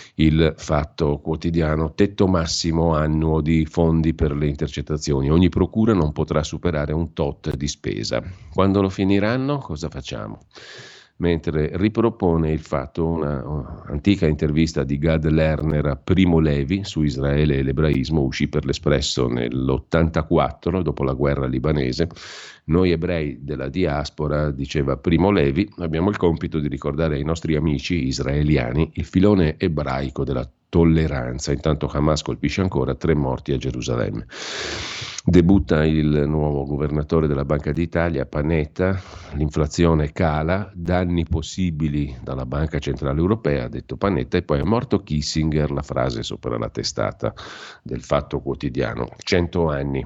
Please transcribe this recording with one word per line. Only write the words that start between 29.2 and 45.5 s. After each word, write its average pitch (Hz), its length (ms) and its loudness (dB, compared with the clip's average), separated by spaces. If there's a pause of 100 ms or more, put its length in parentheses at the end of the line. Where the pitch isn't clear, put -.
ebraico 69 680 -2
della 64 260 -4 (180)
tolleranza". 73 840 2
Intanto 73 340 0
Hamas 76 360 0
colpisce 73 400 -2
ancora, 67 340 0
tre 78 180 2
morti 67 380 -2
a 67 60 0
Gerusalemme. 62 680 -4 (1000)
Debutta 87 600 6
il 76 420 4
nuovo 73 380 0
governatore 73 640 0
della 71 160 0
Banca 73 260 -2
d'Italia, 82 560 -2
Panetta, 82 720 -2 (340)
"L'inflazione 76 760 2
cala, 82 640 -2
danni 87 500 0
possibili 76 960 -2
dalla 65 240 -8
Banca 73 360 -2
Centrale 71 400 -2
Europea", 78 460 0
ha - 20 -8
detto - 280 -10
Panetta, 90 420 0
e 87 40 0
poi 73 160 0
"È 73 60 0
morto 107 400 0
Kissinger", 76 640 0